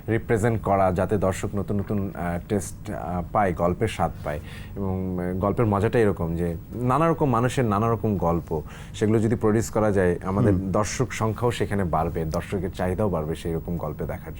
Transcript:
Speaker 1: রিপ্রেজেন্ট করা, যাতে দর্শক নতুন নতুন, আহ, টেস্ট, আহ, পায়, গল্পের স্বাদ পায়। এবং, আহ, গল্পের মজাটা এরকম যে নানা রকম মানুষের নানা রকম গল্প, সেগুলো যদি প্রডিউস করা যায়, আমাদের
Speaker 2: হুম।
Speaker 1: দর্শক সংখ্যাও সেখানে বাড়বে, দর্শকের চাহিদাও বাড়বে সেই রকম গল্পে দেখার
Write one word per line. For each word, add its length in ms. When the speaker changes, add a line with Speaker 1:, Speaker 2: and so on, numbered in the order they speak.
Speaker 1:
রিপ্রেজেন্ট 540
করা, 300
যাতে 260
দর্শক 360
নতুন 240
নতুন, 360
আহ, 240
টেস্ট, 420
আহ, 320
পায়, 200
গল্পের 360
স্বাদ 240
পায়। 160
এবং, 420
আহ, 200
গল্পের 280
মজাটা 320
এরকম 380
যে 200
নানা 340
রকম 220
মানুষের 340
নানা 260
রকম 260
গল্প, 460
সেগুলো 240
যদি 180
প্রডিউস 340
করা 220
যায়, 320
আমাদের 300
Speaker 2:
হুম। 180
Speaker 1:
দর্শক 400
সংখ্যাও 380
সেখানে 340
বাড়বে, 400
দর্শকের 460
চাহিদাও 380
বাড়বে 260
সেই 200
রকম 220
গল্পে 300
দেখার 340